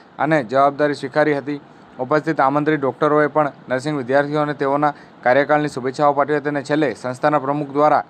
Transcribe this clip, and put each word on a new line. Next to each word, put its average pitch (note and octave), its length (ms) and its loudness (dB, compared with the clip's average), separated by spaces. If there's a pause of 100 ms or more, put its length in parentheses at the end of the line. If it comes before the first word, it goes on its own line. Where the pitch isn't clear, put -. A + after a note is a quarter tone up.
(200)
અને D3 240 0
જવાબદારી C#3 500 0
સ્વીકારી D3 400 0
હતી. C#3+ 260 -4 (400)
ઉપસ્થિત D3+ 420 0
આમંત્રિત D3 400 0
ડૉક્ટરોએ D3 460 2
પણ D3 240 0 (180)
નર્સિંગ C3 280 -4
વિદ્યાર્થીઓને C#3+ 560 0
તેઓના C#3+ 400 0 (300)
કાર્યકાળની C#3+ 440 2
શુભેચ્છાઓ C3+ 460 0
પાઠવી C#3+ 240 0
હતી C#3+ 120 -4
અને C#3+ 140 -4
છેલ્લે D3 300 0
સંસ્થાના B2+ 460 -2
પ્રમુખ C#3+ 300 -4
દ્વારા C#3+ 400 2